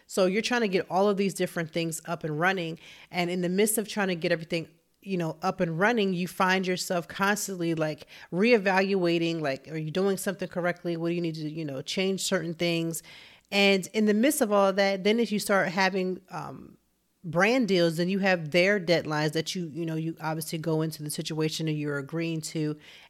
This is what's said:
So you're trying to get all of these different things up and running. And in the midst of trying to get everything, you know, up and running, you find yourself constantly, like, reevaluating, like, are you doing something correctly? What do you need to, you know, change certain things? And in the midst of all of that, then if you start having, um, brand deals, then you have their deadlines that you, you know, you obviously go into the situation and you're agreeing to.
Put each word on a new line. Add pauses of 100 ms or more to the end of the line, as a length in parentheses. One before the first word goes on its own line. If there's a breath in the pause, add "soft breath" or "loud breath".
So
you're
trying
to
get
all
of
these
different
things
up
and
running. (320 loud breath)
And
in
the
midst
of
trying
to
get
everything, (340)
you
know,
up
and
running,
you
find
yourself
constantly,
like, (280 loud breath)
reevaluating,
like,
are
you
doing
something
correctly?
What
do
you
need
to,
you
know,
change
certain
things? (480 loud breath)
And
in
the
midst
of
all
of
that,
then
if
you
start
having, (120)
um, (460)
brand
deals,
then
you
have
their
deadlines
that
you,
you
know,
you
obviously
go
into
the
situation
and
you're
agreeing
to. (320 loud breath)